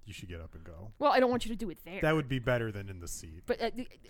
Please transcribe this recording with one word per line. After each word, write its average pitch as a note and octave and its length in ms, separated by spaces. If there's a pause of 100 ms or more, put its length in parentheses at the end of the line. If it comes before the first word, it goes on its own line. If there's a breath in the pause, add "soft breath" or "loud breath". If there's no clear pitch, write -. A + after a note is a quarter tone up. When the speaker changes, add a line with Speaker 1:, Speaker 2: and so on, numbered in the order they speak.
Speaker 1:
you G#2+ 80
should F#2+ 160
get E2+ 140
up D#2+ 120
and E2 80
go. F2 360
Speaker 2:
Well, C#4+ 120
I C4 100
don't B3+ 100
want B3 160
you - 60
to A#3 40
do G3 140
it - 160
there. F3+ 160
Speaker 1:
That D#3 120
would D3+ 140
be C3 100
better A#2+ 320
than G2 200
in F#2 100
the E2+ 80
seat. - 380
Speaker 2:
But, - 160
uh, - 80
th-, - 180 (200)